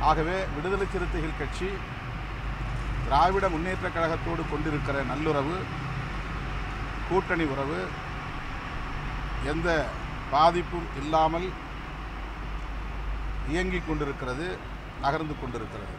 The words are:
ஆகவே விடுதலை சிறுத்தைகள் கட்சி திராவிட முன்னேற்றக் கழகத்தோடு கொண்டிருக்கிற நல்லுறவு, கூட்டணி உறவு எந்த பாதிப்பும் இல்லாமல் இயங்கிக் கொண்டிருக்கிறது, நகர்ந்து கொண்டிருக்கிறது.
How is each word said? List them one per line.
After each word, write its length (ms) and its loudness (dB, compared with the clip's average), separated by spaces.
ஆகவே 260 4
விடுதலை 360 2
சிறுத்தைகள் 480 0
கட்சி 300 -2
திராவிட 480 6
முன்னேற்றக் 420 0
கழகத்தோடு 560 2
கொண்டிருக்கிற 460 0
நல்லுறவு, 440 2
கூட்டணி 440 4
உறவு 260 0
எந்த 180 2
பாதிப்பும் 560 6
இல்லாமல் 460 4
இயங்கிக் 360 0
கொண்டிருக்கிறது, 600 -2
நகர்ந்து 340 0
கொண்டிருக்கிறது. 600 -6